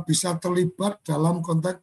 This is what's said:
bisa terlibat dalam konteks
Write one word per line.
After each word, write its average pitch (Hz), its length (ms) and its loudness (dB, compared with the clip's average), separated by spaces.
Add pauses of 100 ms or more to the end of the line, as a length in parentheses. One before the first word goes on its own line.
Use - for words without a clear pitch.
bisa 170 320 0
terlibat 180 640 -2
dalam 160 400 0
konteks 170 420 -2